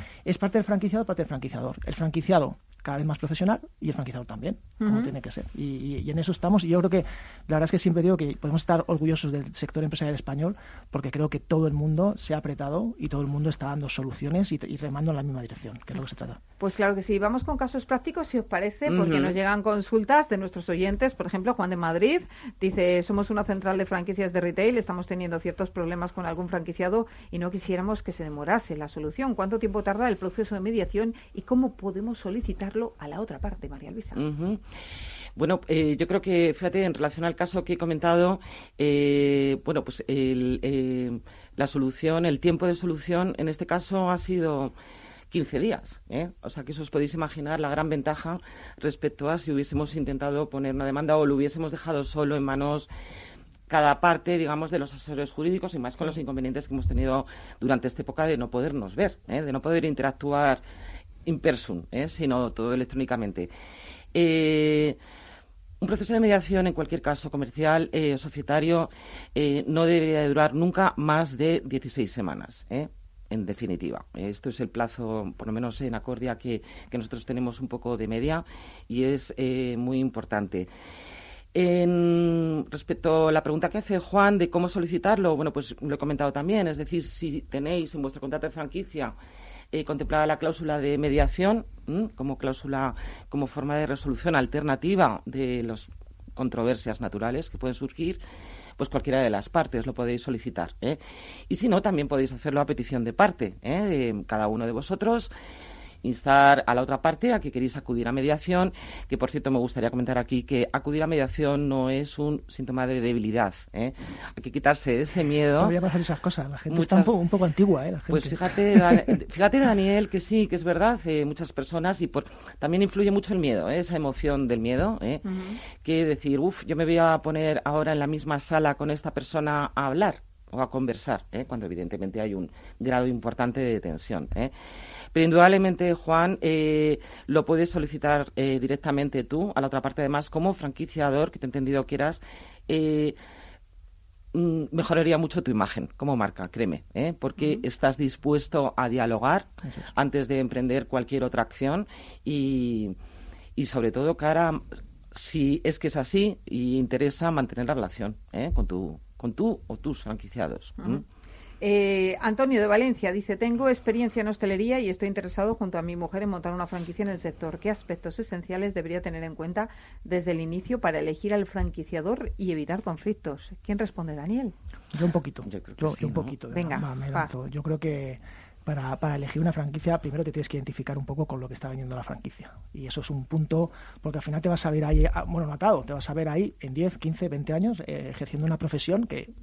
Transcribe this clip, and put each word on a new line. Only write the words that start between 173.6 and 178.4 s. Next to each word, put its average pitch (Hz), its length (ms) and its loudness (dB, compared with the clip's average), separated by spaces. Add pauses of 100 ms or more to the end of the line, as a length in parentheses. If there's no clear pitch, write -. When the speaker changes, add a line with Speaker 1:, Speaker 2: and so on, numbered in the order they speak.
Speaker 2:
¿Quién 208 160 -4
responde, 175 380 -4
Daniel? 190 380 -2 (440)
Speaker 1:
Yo 165 80 2
un 175 60 4
poquito. 151 380 -2
Speaker 3:
Yo 95 120 -8
creo - 140 -16
que - 60 -8
Speaker 1:
Yo, 156 100 0
Speaker 3:
sí, - 80 -10
Speaker 1:
yo 156 80 -2
un 113 60 -4
Speaker 3:
¿no? 160 80 0
Speaker 1:
poquito, 135 280 -8
Speaker 2:
Venga, 156 280 -4
Speaker 1:
va, 135 180 -4
me 135 160 -6
Speaker 2:
va. 139 120 0
Speaker 1:
lanzo. 131 240 -8
Yo 139 140 -6
creo 156 160 -2
que 139 440 -6 (400)